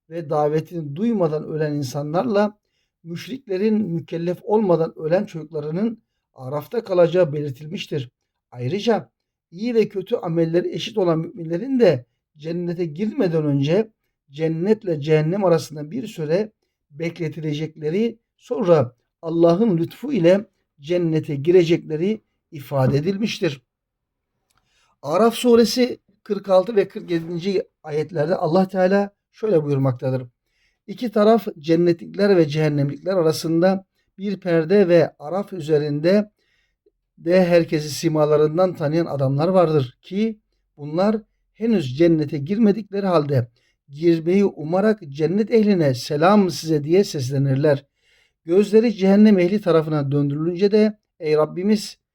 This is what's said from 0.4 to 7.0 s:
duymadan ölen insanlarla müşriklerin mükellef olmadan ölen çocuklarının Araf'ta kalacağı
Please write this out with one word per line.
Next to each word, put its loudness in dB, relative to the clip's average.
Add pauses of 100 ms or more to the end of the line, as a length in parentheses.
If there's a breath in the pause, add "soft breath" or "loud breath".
duymadan -2
ölen -4
insanlarla -2 (440)
müşriklerin -6
mükellef -4
olmadan 0
ölen -2
çocuklarının -6 (320)
Araf'ta -8
kalacağı 2